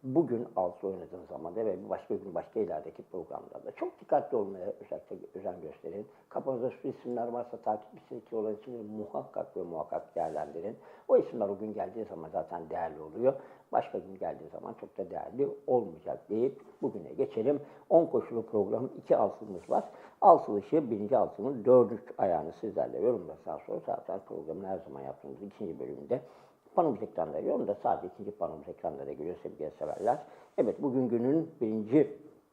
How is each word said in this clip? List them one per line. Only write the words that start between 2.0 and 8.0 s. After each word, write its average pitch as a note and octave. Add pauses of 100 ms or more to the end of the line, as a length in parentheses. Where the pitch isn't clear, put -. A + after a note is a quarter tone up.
gün F#2+
başka E2+
ilerideki E2
programlarda -
çok -
dikkatli -
olmaya G2
özellikle - (180)
özen F#2
gösterin. E2 (220)
Kafanızda B2+
şu -
isimler A#2+
varsa A#2+
takip -
listedeki A#2